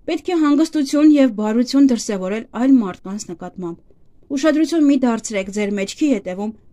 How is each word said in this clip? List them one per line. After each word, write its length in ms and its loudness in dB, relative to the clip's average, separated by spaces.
Պետք 200 -6
է 80 0
հանգստություն 760 2
և 240 4
բարություն 560 2
դրսևորել 600 -6
այլ 240 4
մարդկանց 480 -4
նկատմամբ։ 540 -12
Ուշադրություն 560 2
մի 120 4
դարձրեք 520 -2
ձեր 220 -2
մեջքի 360 -2
հետևում 460 -4